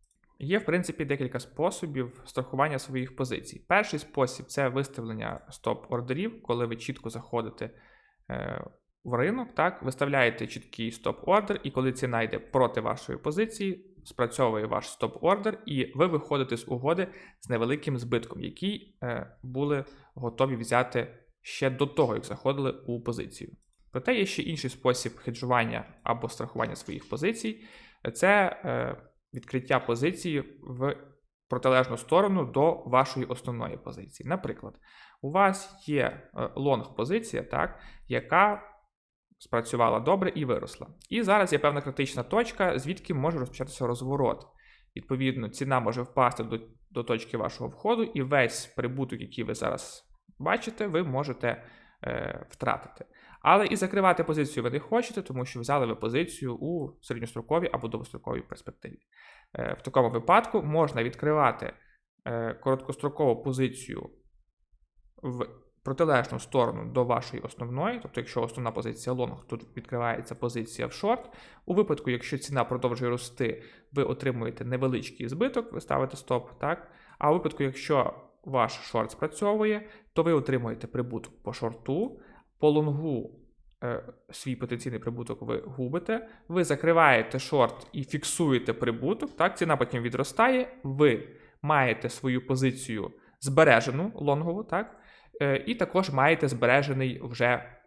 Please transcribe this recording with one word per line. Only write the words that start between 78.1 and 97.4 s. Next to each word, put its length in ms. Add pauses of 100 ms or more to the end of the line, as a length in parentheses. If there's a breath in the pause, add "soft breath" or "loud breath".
ваш 300
шорт 380
спрацьовує, 800 (240 loud breath)
то 100
ви 100
отримуєте 540
прибуток 560
по 100
шорту, 680 (380 loud breath)
по 100
лонгу, 720 (440)
е, 200 (260)
свій 260
потенційний 440
прибуток 420
ви 240
губите, 640 (180 loud breath)
ви 160
закриваєте 760
шорт 520
і 120
фіксуєте 720
прибуток, 640
так? 200
Ціна 200
потім 260
відростає, 800
ви 540 (240 loud breath)
маєте 480
свою 380
позицію 640 (280 soft breath)
збережену, 760
лонгову, 480
так? 360 (420 loud breath)
Е, 260
і 80
також 340
маєте 380
збережений 760
вже, 640